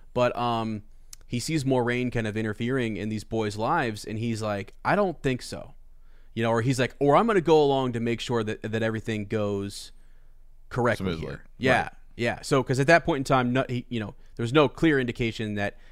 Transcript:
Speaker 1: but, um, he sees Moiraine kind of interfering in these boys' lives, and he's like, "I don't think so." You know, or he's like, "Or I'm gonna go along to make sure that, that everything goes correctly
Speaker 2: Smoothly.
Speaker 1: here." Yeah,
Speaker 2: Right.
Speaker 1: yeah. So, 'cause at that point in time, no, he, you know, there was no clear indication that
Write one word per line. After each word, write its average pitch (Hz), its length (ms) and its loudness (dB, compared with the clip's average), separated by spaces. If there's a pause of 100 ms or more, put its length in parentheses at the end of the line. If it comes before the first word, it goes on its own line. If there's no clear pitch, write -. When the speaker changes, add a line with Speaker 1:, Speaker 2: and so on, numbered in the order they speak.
(140)
Speaker 1:
but, 123 220 0
um, 113 460 -2 (460)
he 120 120 -4
sees 151 240 -2
Moiraine 123 480 0
kind 113 160 -2
of 104 80 -6
interfering 113 640 -2
in 107 120 -6
these 107 140 -4
boys' 107 320 -4
lives, 117 500 -2
and 110 120 -8
he's 110 240 -4
like, 104 320 -4 (100)
"I 147 120 0
don't 190 260 -2
think 131 220 -2
so." - 300 -12 (600)
You 110 100 -4
know, 113 60 2
or 117 140 2
he's 117 160 0
like, 120 200 -2
"Or 143 160 6
I'm 202 120 6
gonna 208 140 4
go 156 220 6
along 135 300 2
to 117 60 -4
make 117 200 -2
sure 117 240 -2
that, 107 200 -6
that 110 180 -2
everything 110 440 -2
goes 101 640 -4 (800)
correctly 107 440 0
Speaker 2:
Smoothly. 80 140 -6
Speaker 1:
here." 69 160 -12 (140)
Yeah, 120 260 2
Speaker 2:
Right. - 80 -8 (240)
Speaker 1:
yeah. 113 260 -2
So, 135 220 2
'cause 127 160 0
at 139 80 2
that 165 180 6
point 156 140 0
in 135 60 -2
time, 123 280 2
no, 131 160 2
he, 127 200 -4
you 117 100 -4
know, 104 160 -6 (220)
there 120 60 -4
was 117 100 -2
no 147 160 8
clear 156 300 2
indication 113 560 -4
that 101 220 -4 (140)